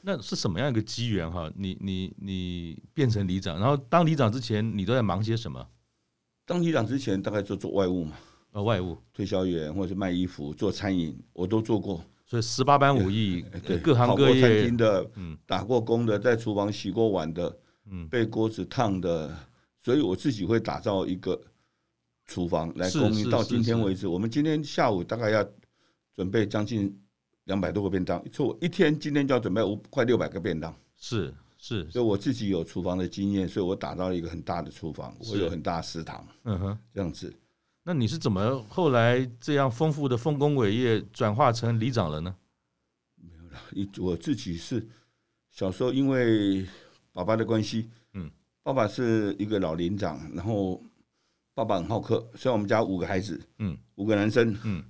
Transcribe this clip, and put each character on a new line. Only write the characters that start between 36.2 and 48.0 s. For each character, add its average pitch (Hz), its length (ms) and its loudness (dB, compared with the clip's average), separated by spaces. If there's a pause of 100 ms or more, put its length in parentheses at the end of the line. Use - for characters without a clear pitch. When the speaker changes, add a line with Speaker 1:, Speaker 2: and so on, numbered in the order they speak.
Speaker 1:
嗯 101 140 -2
哼。 98 200 -4 (160)
Speaker 2:
这 - 80 -6
样 85 100 -4
子。 - 180 -12 (540)
Speaker 1:
那 175 80 -4
你 123 140 2
是 151 100 0
怎 120 140 0
么 110 380 0
后 170 220 2
来 120 380 4 (120)
这 151 140 -2
样 135 160 4
丰 160 220 0
富 143 160 -2
的 123 80 2
丰 147 220 0
功 147 160 4
伟 110 200 4
业 117 260 2 (120)
转 107 220 0
化 131 160 6
成 117 300 0
里 123 100 0
长 101 200 0
了 76 100 -4
呢？ 90 140 -6 (840)
Speaker 2:
没 85 200 -20
有 82 140 -20
啦， 78 100 -18 (120)
一-， 98 160 -4 (120)
我 90 160 0
自 127 200 -2
己 90 200 -6
是 - 300 -6 (640)
小 95 200 -4
时 98 120 -4
候 127 100 2
因 135 160 2
为 107 560 4 (480)
爸 90 120 -4
爸 110 120 4
的 113 80 0
关 110 180 2
系， 113 280 -4 (220)